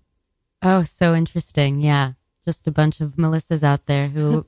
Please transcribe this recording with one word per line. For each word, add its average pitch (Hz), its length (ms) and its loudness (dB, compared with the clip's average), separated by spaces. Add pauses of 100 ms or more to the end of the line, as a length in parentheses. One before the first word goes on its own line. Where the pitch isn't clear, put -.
(640)
Oh, 185 200 2
so 170 320 0
interesting. 147 680 -2
Yeah. 143 320 0 (300)
Just - 240 -8
a 156 40 0
bunch 156 280 0
of 147 180 -6
Melissas 160 460 -2
out 143 220 0
there 143 240 -2
who 151 380 -2